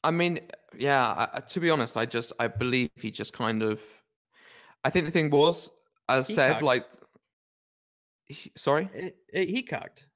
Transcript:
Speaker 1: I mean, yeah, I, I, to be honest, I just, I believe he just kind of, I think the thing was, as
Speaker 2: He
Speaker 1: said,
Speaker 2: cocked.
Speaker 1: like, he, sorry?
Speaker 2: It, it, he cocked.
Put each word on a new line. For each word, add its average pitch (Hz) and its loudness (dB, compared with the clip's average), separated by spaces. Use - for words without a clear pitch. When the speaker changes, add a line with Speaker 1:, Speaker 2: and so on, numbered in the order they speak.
Speaker 1:
I 160 2
mean, 170 0
yeah, 131 2
I, 107 -2
I, - -6
to - -8
be 165 2
honest, 123 0
I 113 0
just, 117 -6
I 117 2
believe 123 -2
he 113 -8
just - -8
kind 110 -2
of, 107 -2
I 143 0
think 175 2
the 165 -4
thing 156 2
was, 151 4
as 131 2
Speaker 2:
He 208 -4
Speaker 1:
said, 139 6
Speaker 2:
cocked. 120 0
Speaker 1:
like, 127 2
he, - -18
sorry? 156 0
Speaker 2:
It, - -10
it, 180 -2
he 254 -2
cocked. - -12